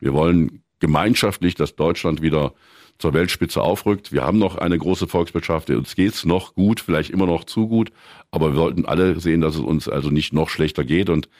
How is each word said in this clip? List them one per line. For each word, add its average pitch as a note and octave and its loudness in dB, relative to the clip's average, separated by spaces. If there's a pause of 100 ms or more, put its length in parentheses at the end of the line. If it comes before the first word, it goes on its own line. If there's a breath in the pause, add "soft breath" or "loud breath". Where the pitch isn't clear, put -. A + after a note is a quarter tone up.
wir C#2 0
wollen E2 2 (180)
gemeinschaftlich, F2 2
dass - -2
Deutschland D#2+ 0
wieder D2+ 0 (480 soft breath)
zur D#2+ 0
Weltspitze - 0
aufrückt. G2 0
Wir C2 -2
haben F#2+ 2
noch F2+ 0
eine F2 0
große F2+ -2
Volkswirtschaft, E2+ -2
uns C2 -4
geht's - 0
noch F2 0
gut, G#2 2
vielleicht D#2+ -2
immer F#2+ 0
noch E2+ -2
zu A2 -2
gut, A2+ 0 (360 loud breath)
aber D#2+ 0
wir C#2 0
sollten E2 0
alle F2 0
sehen, E2 2
dass D#2 0
es D#2 -2
uns D2 -2
also C#2+ -2
nicht D2 0
noch D#2 0
schlechter D#2 -2
geht F2 0
und D#2+ 0 (100)